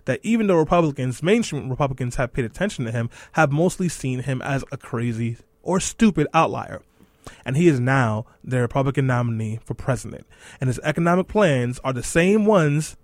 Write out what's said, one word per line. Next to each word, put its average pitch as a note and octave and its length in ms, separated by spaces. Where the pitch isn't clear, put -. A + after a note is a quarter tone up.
that B2+ 180
even A3 240
though F#3+ 80
Republicans, D3+ 680
mainstream D#3+ 480
Republicans C3 460
have B2+ 160
paid B2+ 140
attention D3+ 400
to A2 60
him, A#2 180
have D#3 180
mostly E3+ 380
seen B2+ 300
him B2+ 220
as C#3 300
a C#3 60
crazy A#2 600
or F3+ 200
stupid F#3 520
outlier. - 480
And B2 120
he F3 100
is C#3 140
now B2 440
the B2+ 160
Republican C3+ 440
nominee A2+ 600
for - 80
president. - 520
And C3 80
his B2 100
economic E3+ 480
plans C3 560
are C3+ 80
the B2+ 100
same G3 440
ones D#3 580